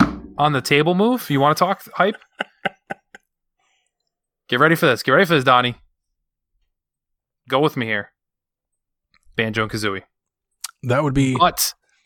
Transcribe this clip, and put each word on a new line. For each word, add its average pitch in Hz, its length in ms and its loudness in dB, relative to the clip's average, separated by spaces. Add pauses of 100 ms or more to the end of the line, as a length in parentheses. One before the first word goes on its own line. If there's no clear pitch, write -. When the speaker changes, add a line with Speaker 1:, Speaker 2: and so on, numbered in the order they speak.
(380)
Speaker 1:
on 147 140 2
the 131 100 -2
table 151 320 2
move, 226 340 0
you 139 120 0
wanna 147 160 2
talk 190 260 -2 (140)
hype? 202 220 -2 (200)
<laughs> - 80 -10 (2000)
Get 123 120 -2
ready 156 160 4
for 170 100 0
this. 120 160 2
Get - 80 -2
ready 170 140 4
for 170 100 0
this, 139 80 2
Donnie. 123 320 2 (1700)
Go 131 100 -2
with 147 180 0
me 123 100 -6
here. 104 260 -6 (1200)
Banjo 110 300 -4
and 107 80 -8
Kazooie. 104 300 -6 (840)
Speaker 2:
That 123 180 0
would 139 100 -2
be 131 220 0
Speaker 1:
but - 380 -2 (320)